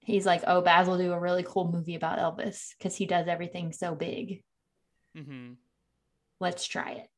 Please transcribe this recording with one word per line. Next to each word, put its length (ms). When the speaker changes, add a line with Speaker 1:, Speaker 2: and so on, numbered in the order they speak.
Speaker 1:
He's 260
like, 200
"Oh, 140
Baz 280
will 100
do 140
a 80
really 260
cool 240
movie 240
about 240
Elvis 520
'cause 160
he 100
does 220
everything 440
so 220
big. 480
Speaker 2:
Mm-hmm. 360
Speaker 1:
Let's 260
try 260
it." 260